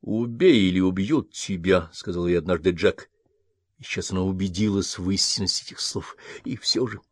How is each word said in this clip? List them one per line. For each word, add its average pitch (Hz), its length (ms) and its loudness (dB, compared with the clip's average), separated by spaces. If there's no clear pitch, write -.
«Убей 117 680 4
или 92 100 2
убьют 95 520 0
тебя», — 90 600 0
сказал 87 340 -4
ей 87 120 4
однажды 87 320 0
Джек. 90 380 0
И - 60 -20
сейчас - 280 -6
она 92 120 0
убедилась 95 760 0
в 92 140 -4
истинности - 520 -2
этих - 160 -16
слов. - 360 -6
И 254 140 -6
все - 300 -2
же. 104 120 -10